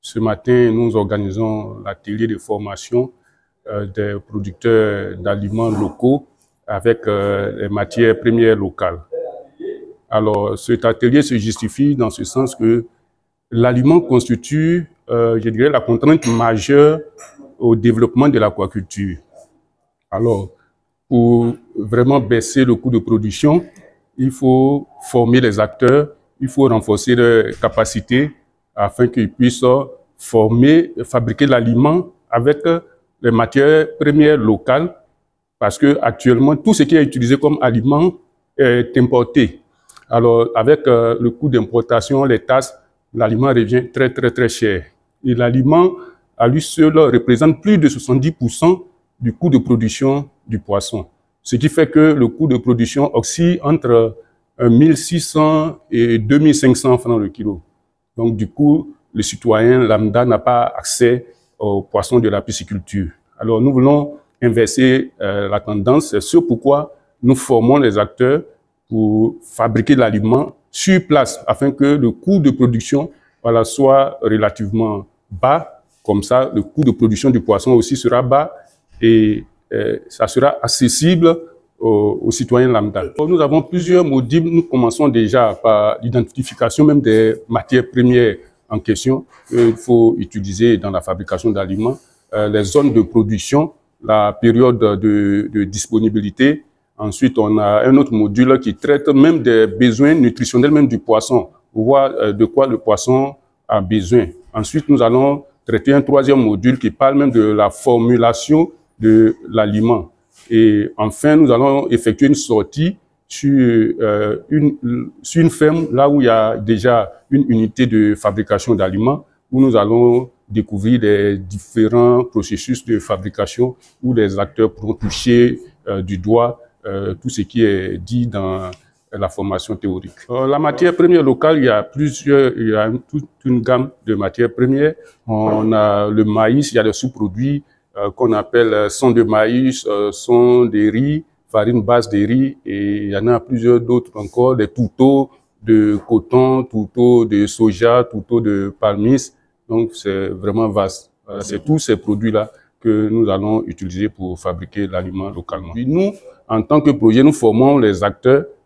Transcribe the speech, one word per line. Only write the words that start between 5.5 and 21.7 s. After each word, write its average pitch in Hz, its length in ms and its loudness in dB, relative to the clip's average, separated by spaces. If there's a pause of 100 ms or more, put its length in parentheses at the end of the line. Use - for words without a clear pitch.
locaux 113 560 -2 (400)
avec, 110 400 -4
euh, 101 520 -4
les 101 120 -8
matières 110 500 0
premières 113 360 2
locales. 90 440 -6 (1080)
Alors, 104 480 -4
cet 117 260 -6
atelier 120 380 0
se 135 160 -4
justifie 113 580 -4
dans 117 140 -4
ce - 140 -12
sens 127 300 -4
que 113 300 0 (680)
l'aliment 127 520 2
constitue, 156 880 -2 (180)
euh, 117 340 0
je 113 60 -2
dirais, 117 220 0
la 127 100 0
contrainte 143 460 0
majeure 120 720 2 (580)
au 117 160 2
développement 117 540 2
de 127 100 0
l'aquaculture. 98 760 -4 (960)
Alors, 101 400 -2 (600)
pour 120 440 2 (200)